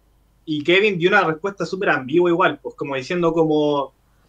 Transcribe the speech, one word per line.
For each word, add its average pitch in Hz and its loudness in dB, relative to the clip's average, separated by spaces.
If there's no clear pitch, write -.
Y 151 -4
Kevin 190 2
dio 175 2
una 202 4
respuesta 165 -4
súper 190 -4
ambigua 151 2
igual, 170 2
pues - -14
como 139 -8
diciendo 170 -2
como, 151 0